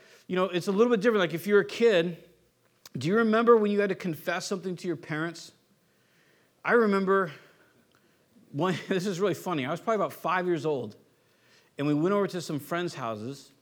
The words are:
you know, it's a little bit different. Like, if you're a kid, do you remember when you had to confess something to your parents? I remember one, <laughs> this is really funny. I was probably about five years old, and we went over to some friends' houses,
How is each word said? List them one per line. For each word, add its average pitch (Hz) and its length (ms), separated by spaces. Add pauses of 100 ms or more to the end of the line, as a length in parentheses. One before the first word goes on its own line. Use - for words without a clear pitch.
(280)
you 185 80
know, 185 100
it's 175 220
a 202 40
little 233 200
bit 226 80
different. 214 220
Like, 165 120
if 170 140
you're 202 140
a 196 40
kid, 185 520 (800)
do 131 120
you 196 80
remember 226 420
when 208 140
you 202 80
had 202 100
to 180 60
confess 175 500
something 185 300
to 180 120
your 165 80
parents? 160 560 (1120)
I 180 100
remember 196 580 (1200)
one, 160 300
<laughs> - 60
this 190 200
is 175 120
really 190 140
funny. 156 320
I 143 60
was 175 80
probably 226 160
about 170 180
five 180 320
years 165 180
old, 127 320 (840)
and 143 80
we 147 80
went 175 180
over 202 140
to 180 120
some 151 200
friends' 170 340
houses, 120 560 (120)